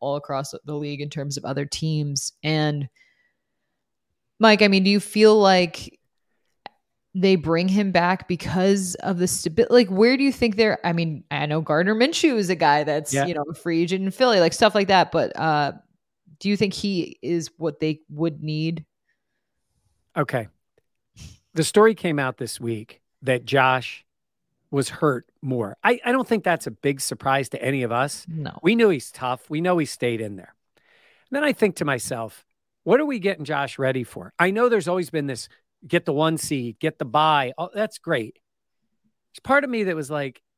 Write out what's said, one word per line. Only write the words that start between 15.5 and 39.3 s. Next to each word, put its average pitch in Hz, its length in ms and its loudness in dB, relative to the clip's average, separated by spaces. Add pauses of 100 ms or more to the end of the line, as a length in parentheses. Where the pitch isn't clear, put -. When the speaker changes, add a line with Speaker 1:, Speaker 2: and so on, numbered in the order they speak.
Speaker 1:
do 190 100 -6
you 202 80 0
think 196 180 0
he 190 480 -4
is 165 360 -4
what 156 220 -4
they 156 200 -2 (100)
would 151 320 -4
need? 156 420 -4 (1300)
Speaker 2:
Okay. 127 320 -2 (1040)
The 160 100 0
story 214 300 4
came 160 240 -4
out 131 200 -4
this 120 200 -10
week 113 440 -10 (180)
that 123 240 -2
Josh 131 600 0 (640)
was 139 180 -2
hurt 135 420 -2 (120)
more. 120 420 -4
I, 240 180 2
I 240 100 0
don't 262 140 0
think 220 180 0
that's 170 220 0
a 120 40 -8
big 139 280 -4
surprise 135 520 -2
to - 120 -10
any 131 200 -2
of 117 100 -4
us. 131 340 -4
Speaker 1:
No. 160 360 -10
Speaker 2:
We 202 120 4
knew 233 140 4
he's 156 240 -2
tough. 127 380 -8
We 156 100 -4
know 180 160 2
he 160 80 2
stayed 120 380 -4
in 104 140 -10
there. - 180 -20 (760)
Then 285 140 -2
I 294 80 2
think 196 240 0
to - 80 -4
myself, 120 640 -6 (380)
what 220 140 4
are 311 60 0
we 277 140 -4
getting 175 260 -4
Josh 139 340 -6
ready 131 240 0
for? - 360 -14
I 180 120 4
know 233 200 2
there's 190 180 0
always 175 220 -4
been 151 160 -4
this, 127 240 -10 (360)
get 170 200 -2
the 165 80 -2
one 160 240 0
seed, 123 400 -6
get 156 200 -4
the 147 60 -4
bye. 143 540 2
Oh, 170 160 -8
that's 214 240 -6
great. 123 400 -4 (960)